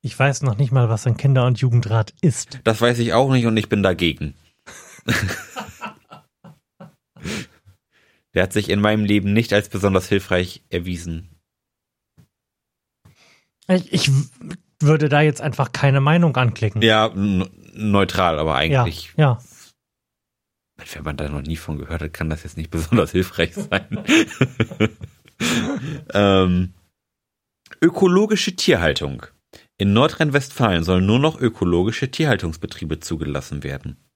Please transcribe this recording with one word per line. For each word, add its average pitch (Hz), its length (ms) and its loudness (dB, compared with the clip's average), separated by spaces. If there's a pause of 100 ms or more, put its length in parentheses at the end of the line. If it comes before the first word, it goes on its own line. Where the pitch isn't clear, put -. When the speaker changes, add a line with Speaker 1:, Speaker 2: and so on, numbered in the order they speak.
Speaker 1:
Ich - 160 -10
weiß 135 240 0
noch 120 160 -2
nicht 127 140 0
mal, 123 180 2
was 113 160 -2
ein 117 100 0
Kinder- 131 300 2
und 123 140 0
Jugendrat 113 600 0
ist. - 420 -2
Speaker 2:
Das 110 180 0
weiß 120 180 2
ich 117 140 0
auch 131 180 2
nicht 123 140 2
und 110 100 2
ich 104 140 -2
bin 104 140 2
dagegen. 80 500 0 (720)
<laughs> - 80 -2 (3250)
Der 92 100 2
hat 92 100 -4
sich 104 160 -2
in 101 120 2
meinem 107 240 2
Leben 101 280 2
nicht 113 200 2
als 101 160 0
besonders 95 380 0
hilfreich 92 640 -2
erwiesen. 85 600 -8 (2500)
Speaker 1:
Ich, 185 260 0
ich - 180 0
w-, - 440 -2 (240)
würde 151 300 2
da 147 120 4
jetzt 151 200 2
einfach 135 300 -4
keine 139 300 2
Meinung 156 340 2
anklicken. 113 460 0
Speaker 2:
Ja, 110 260 4
n-, 98 400 0 (260)
neutral, 98 680 2
aber 78 160 0
eigentlich 85 640 -2
Speaker 1:
Ja, 139 220 4
ja. - 0 - (1500)
Speaker 2:
Wenn 76 100 -14
man 73 140 -6
da 73 100 -6
noch 71 140 -6
nie 78 160 -6
von 76 200 -8
gehört 78 240 -8
hat, 78 120 -8
kann 80 160 -6
das 80 140 -6
jetzt - 120 -16
nicht 80 160 -10
<laughs> - 0 -
besonders 82 400 0
hilfreich - 420 -2
sein. - 320 -4 (180)
<laughs> - 960 0 (1160)
Ähm, 95 600 4 (1080)
ökologische 190 760 2
Tierhaltung. 76 680 0 (520)
In 101 160 2
Nordrhein-Westfalen 135 920 2
sollen 92 220 2
nur 110 140 4
noch 156 200 0
ökologische 107 720 0
Tierhaltungsbetriebe 85 880 -4
zugelassen 71 640 -8
werden. 67 320 -10 (200)